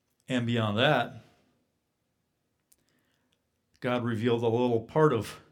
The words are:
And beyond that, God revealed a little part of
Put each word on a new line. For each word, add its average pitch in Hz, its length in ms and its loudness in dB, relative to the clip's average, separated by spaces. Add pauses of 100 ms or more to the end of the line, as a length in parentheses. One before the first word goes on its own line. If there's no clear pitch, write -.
(280)
And 120 200 -2
beyond 110 320 0
that, 131 440 0 (2500)
God 123 240 -2
revealed 117 400 0
a 117 40 0
little 117 340 0
part 156 320 2
of - 260 -6 (120)